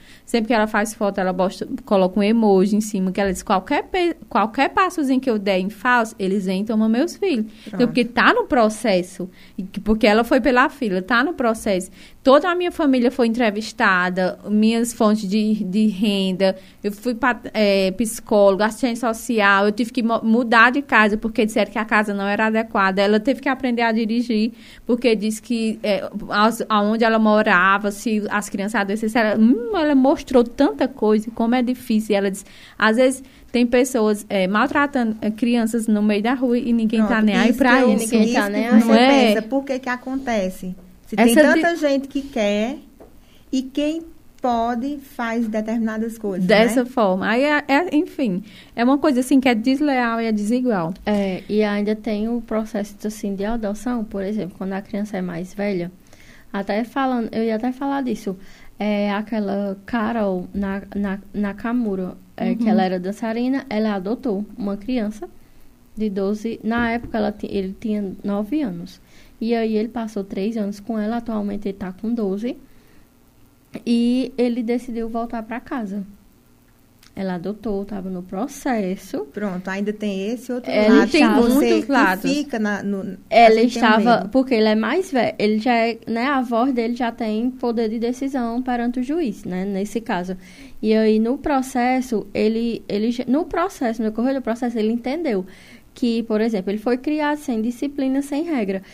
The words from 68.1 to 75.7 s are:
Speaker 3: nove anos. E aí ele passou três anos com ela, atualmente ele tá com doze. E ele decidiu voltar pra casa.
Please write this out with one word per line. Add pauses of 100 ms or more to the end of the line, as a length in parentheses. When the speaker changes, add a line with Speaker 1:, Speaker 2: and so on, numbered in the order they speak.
Speaker 3:
nove
anos. (400)
E
aí
ele
passou
três
anos
com
ela,
atualmente
ele
tá
com
doze. (1300)
E
ele
decidiu
voltar
pra
casa. (1120)